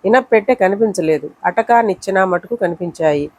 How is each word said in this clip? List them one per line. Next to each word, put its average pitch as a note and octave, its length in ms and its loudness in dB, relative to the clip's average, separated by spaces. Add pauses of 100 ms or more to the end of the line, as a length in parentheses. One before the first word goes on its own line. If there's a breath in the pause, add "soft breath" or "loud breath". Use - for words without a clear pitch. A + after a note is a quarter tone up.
ఇనప్పెట్టె A#3 500 2
కనిపించలేదు. F#3+ 760 0 (140)
అటక, A3+ 280 0
నిచ్చెన G3 520 0
మటుకు F#3 320 -4
కనిపించాయి. E3 840 -2